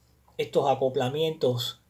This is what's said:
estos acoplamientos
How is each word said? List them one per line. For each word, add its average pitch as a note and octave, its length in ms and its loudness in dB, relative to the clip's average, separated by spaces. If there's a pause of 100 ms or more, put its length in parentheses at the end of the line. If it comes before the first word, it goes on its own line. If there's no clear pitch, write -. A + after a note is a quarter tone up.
(380)
estos D3 300 0
acoplamientos C3 1200 0